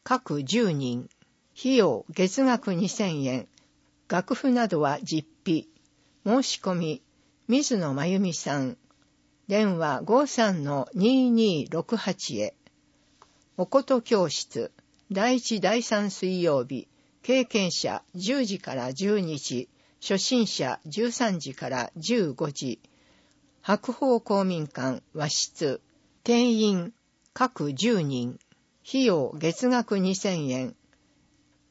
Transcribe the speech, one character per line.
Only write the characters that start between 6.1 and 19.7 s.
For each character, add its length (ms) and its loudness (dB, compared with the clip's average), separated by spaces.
申 180 2
し 160 -4
込 160 -2
み、 280 -4
水 280 2
野 160 0
真 140 -2
由 120 2
美 140 0
さ 280 -4
ん。 180 -4
電 300 2
話、 260 0
五 240 4
三 380 0
の 300 -2
二 360 4
二 360 4
六 300 -4
八 420 -6
へ。 160 -4
お 80 0
琴 340 2
教 300 2
室。 420 -8
第 240 2
一、 240 -2
第 220 2
三 280 0
水 300 -2
曜 240 2
日。 240 -10
経 220 2
験 260 -2
者、 320 -4
十 320 -2
時 120 -6
か 160 -10
ら 200 -6
十 260 0
二 160 -4
時。 320 -6